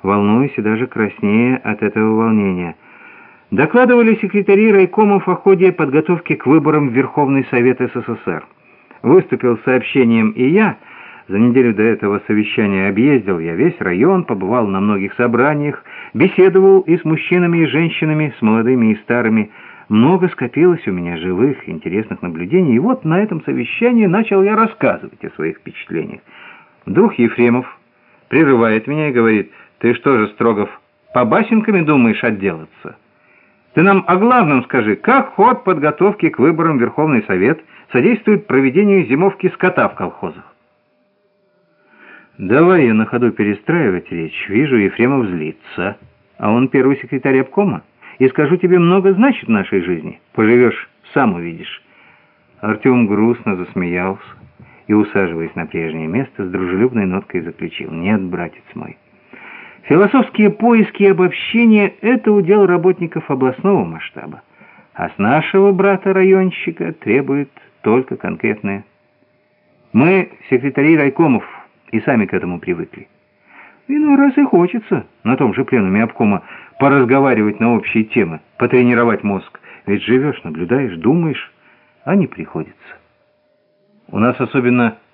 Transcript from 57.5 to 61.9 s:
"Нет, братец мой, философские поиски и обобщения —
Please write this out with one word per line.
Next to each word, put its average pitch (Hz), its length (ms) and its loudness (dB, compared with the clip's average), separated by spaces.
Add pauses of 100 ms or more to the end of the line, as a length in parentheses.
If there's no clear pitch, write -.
"Нет, 95 280 -4
братец 87 440 -10 (100)
мой, 78 220 -16 (880)
философские 202 640 2
поиски 220 540 0
и 196 60 6
обобщения — 202 880 2